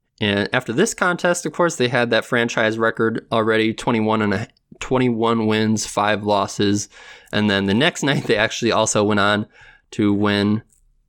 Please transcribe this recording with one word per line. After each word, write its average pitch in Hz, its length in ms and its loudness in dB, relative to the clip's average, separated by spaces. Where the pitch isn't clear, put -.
and 101 320 0
after 123 200 -4
this 160 220 0
contest, 175 520 -2
of 156 60 -6
course, 170 240 -2
they 127 100 0
had 120 240 0
that 110 140 2
franchise 117 520 0
record 113 540 -2
already, 110 420 0
twenty-one 110 500 0
and 101 120 0
a, 101 140 -6
twenty-one 117 680 0
wins, 110 400 0
five 104 380 0
losses. 101 640 0
And 107 160 2
then 98 180 2
the 98 80 2
next 143 280 0
<laughs> - 0 -
night, 139 220 0
they 117 120 0
actually 110 360 -2
also 107 320 0
went 104 160 2
on 104 260 0
to 104 200 0
win, 104 480 2